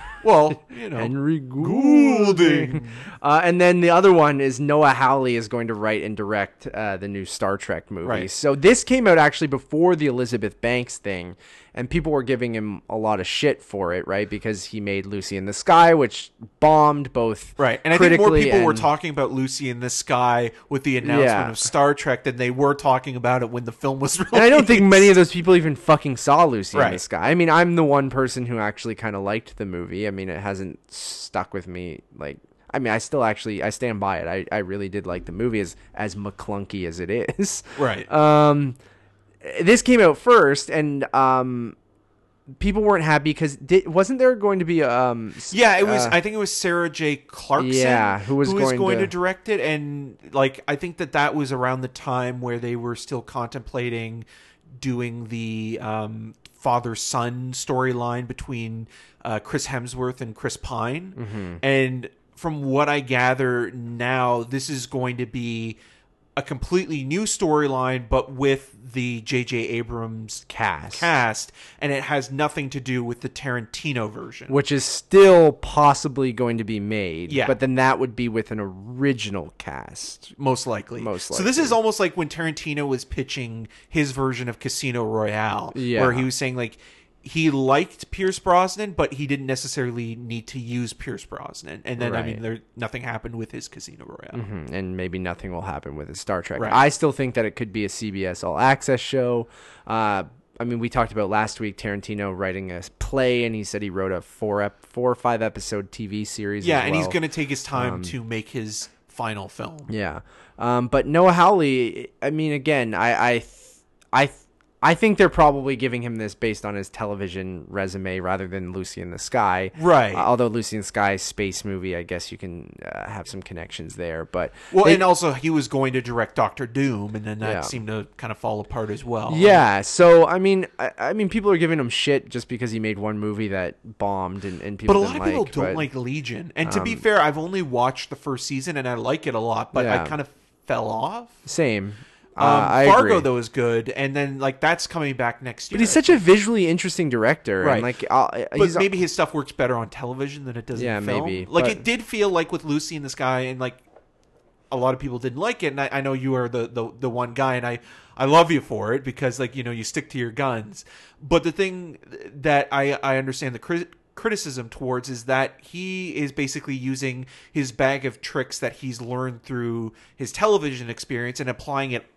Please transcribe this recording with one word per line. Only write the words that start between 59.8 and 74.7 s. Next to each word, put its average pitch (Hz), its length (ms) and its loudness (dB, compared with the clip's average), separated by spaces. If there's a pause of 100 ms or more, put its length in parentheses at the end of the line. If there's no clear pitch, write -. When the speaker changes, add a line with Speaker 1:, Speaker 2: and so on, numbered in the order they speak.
Speaker 2:
and 113 140 -12
Chris - 220 -6
Pine. 135 600 -8
Speaker 1:
Mm-hmm. 104 440 -10
Speaker 2:
And 131 480 0 (260)
from 151 280 -6
what 139 260 2
I 143 120 0
gather 127 720 0
now, 120 720 -2
this 131 260 -6
is 131 180 -6
going 123 300 -4
to 123 80 -4
be 113 520 -8 (600)
a 139 40 -2
completely 160 600 -4
new 156 200 -2
storyline, 135 840 0
but 131 240 -2
with 135 460 -2 (160)
the 123 280 -4
J 123 220 -2
J 120 140 -4 (100)
Abrams 113 800 -8
Speaker 1:
Cast. 82 500 -4
Speaker 2:
cast, 131 540 0 (300)
and 143 100 -2
it 135 120 -4
has 135 280 -4
nothing 143 380 -4
to 139 100 -8
do 123 240 -4
with 120 160 -8
the - 80 -10
Tarantino 123 800 -6
version. 113 380 -16
Speaker 1:
Which 139 240 0